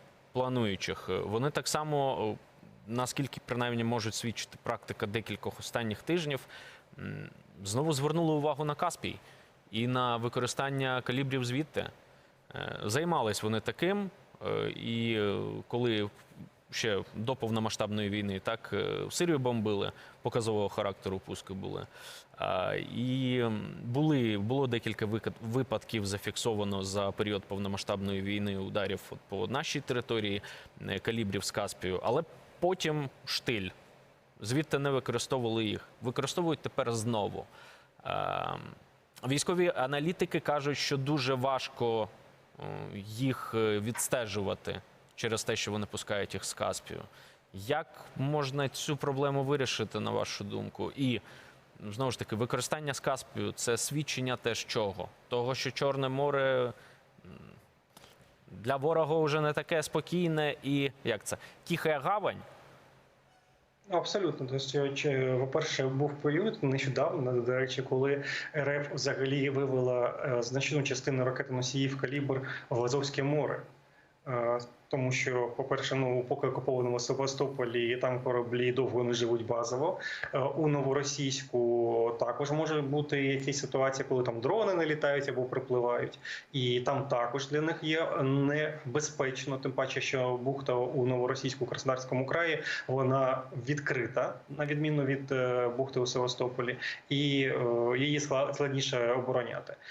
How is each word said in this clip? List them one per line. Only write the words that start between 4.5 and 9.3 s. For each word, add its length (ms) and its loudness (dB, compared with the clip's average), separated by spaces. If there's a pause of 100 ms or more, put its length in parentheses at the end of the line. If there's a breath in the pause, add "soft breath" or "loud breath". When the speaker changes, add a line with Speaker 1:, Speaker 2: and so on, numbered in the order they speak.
Speaker 1:
практика 440 -4
декількох 540 -4
останніх 420 -4
тижнів, 380 0 (580 loud breath)
м, 320 -8 (340)
знову 280 0
звернули 400 2
увагу 320 2
на 100 0
Каспій 440 -4 (520 loud breath)